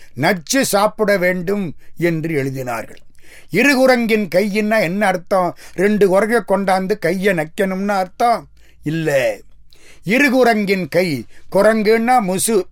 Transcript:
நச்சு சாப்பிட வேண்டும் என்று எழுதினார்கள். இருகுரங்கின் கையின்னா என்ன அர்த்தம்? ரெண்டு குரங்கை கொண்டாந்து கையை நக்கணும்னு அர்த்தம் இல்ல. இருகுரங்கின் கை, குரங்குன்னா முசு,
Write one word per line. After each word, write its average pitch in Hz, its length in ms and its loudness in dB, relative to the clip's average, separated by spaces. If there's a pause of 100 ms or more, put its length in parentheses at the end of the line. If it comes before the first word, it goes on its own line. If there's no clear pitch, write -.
(140)
நச்சு 190 500 0
சாப்பிட 208 520 0
வேண்டும் 180 580 -2 (220)
என்று 160 480 -2
எழுதினார்கள். 123 560 -8 (500)
இருகுரங்கின் 233 840 2
கையின்னா 214 460 0
என்ன 190 260 -2
அர்த்தம்? 185 500 -2 (180)
ரெண்டு 202 340 2
குரங்கை 208 400 2
கொண்டாந்து 190 500 0
கையை 190 360 0
நக்கணும்னு 190 540 -4
அர்த்தம் 196 600 -2 (340)
இல்ல. 143 560 0 (640)
இருகுரங்கின் 214 840 2
கை, 160 360 -2 (280)
குரங்குன்னா 220 680 2
முசு, 190 520 0